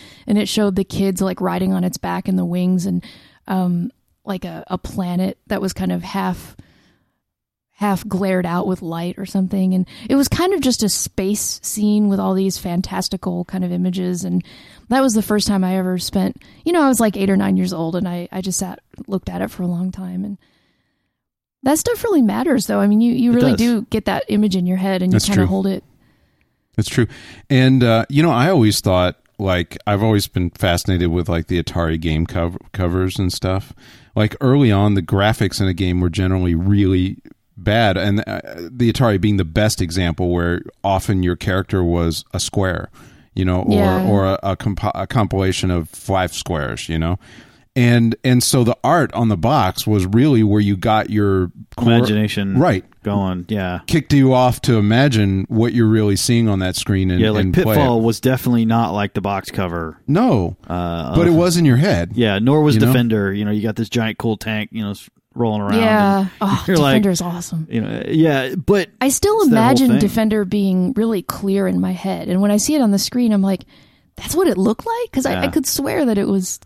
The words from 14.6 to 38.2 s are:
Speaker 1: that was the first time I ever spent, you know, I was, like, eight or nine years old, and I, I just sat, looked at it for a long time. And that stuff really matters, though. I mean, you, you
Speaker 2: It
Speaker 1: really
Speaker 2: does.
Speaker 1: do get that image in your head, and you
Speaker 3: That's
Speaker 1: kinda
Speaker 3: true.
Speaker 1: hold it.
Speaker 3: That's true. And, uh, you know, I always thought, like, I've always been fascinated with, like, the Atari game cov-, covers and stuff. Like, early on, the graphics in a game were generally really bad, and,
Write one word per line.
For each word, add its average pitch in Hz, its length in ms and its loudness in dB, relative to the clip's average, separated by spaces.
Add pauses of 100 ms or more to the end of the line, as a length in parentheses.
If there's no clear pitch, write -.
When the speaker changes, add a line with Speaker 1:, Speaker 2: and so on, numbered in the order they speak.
Speaker 1:
that 262 120 2
was 262 120 2
the 214 100 2
first 208 240 0
time 196 160 0
I 185 140 0
ever 185 200 -2
spent, 190 440 -4 (240)
you 339 80 0
know, 339 80 2
I 277 80 4
was, 247 100 2
like, 220 180 2
eight 196 120 0
or 190 80 2
nine 196 200 0
years 180 160 -2
old, 165 220 -4
and 180 120 -2
I, 175 240 -8
I 185 100 -10
just 185 180 -6
sat, 185 200 -8 (280)
looked 190 220 -6
at 180 120 -6
it 226 80 -4
for - 140 -10
a 175 40 -4
long 175 240 -4
time. 185 340 -8
And 202 120 -10 (1300)
that 285 160 2
stuff 466 240 -4
really 392 180 2
matters, 226 460 0
though. 208 120 0
I 202 80 2
mean, 208 140 4
you, 240 120 2
you 240 180 2
Speaker 2:
It 233 40 4
Speaker 1:
really 247 160 4
Speaker 2:
does. 214 80 0
Speaker 1:
do 233 240 2
get - 220 -4
that 185 220 -4
image 208 280 0
in 180 120 0
your 185 100 0
head, 190 240 -2
and 180 100 0
you 185 40 4
Speaker 3:
That's 104 100 2
Speaker 1:
kinda 202 180 0
Speaker 3:
true. 90 40 0
Speaker 1:
hold 95 200 -2
it. - 160 -4 (920)
Speaker 3:
That's - 140 -2
true. 117 180 0 (420)
And, 131 340 6
uh, 113 260 4
you 143 140 2
know, 170 80 2
I 127 180 2
always 113 320 4
thought, 90 360 0 (200)
like, 90 400 -2 (100)
I've 104 160 0
always 107 240 2
been 90 240 -4
fascinated 87 580 0
with, 85 180 -2
like, 85 200 -2
the 87 140 -2
Atari 82 380 -4
game 80 280 -2
cov-, 85 300 -4 (160)
covers 92 460 -2
and 92 140 -2
stuff. 95 400 -4 (420)
Like, 107 260 0
early 135 300 4
on, 101 220 4
the 98 80 0
graphics 101 580 0
in 98 80 2
a 92 60 0
game 90 260 0
were 90 100 2
generally 92 460 0
really 95 640 2 (400)
bad, 104 400 2
and, 101 300 0